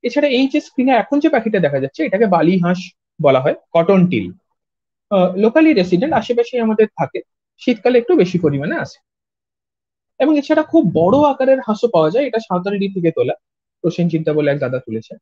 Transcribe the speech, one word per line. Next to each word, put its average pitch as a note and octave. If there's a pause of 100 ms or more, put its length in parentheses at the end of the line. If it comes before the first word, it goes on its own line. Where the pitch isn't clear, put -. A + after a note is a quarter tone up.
এছাড়া D4
এই C4
যে D4
স্ক্রিনে C4
এখন B3
যে D#4
পাখিটা A3
দেখা C#3+
যাচ্ছে, C3+
এটাকে A3
বালি F3+
হাঁস F3+ (300)
বলা C3+
হয়, C#3 (180)
কটন F3
টিল। F#2+ (800)
আহ, F#3
locally C#4+
resident, F#3+
আশেপাশেই A#3+
আমাদের A3 (100)
থাকে, - (380)
শীতকালে B3
একটু E4+
বেশি F#3
পরিমাণে D#3
আসে। - (1120)
এবং D4
এছাড়া D#4
খুব D4+
বড় A#3+
আকারের C4
হাঁসও G#3+
পাওয়া D#3+
যায়, B3+
এটা A#3
সাঁওতালডি G3
থেকে E3+
তোলা, B2+ (480)
প্রসেনজিৎ E3+
দা D#3
বলে D3
এক C#3+
দাদা B2+
তুলেছে। A2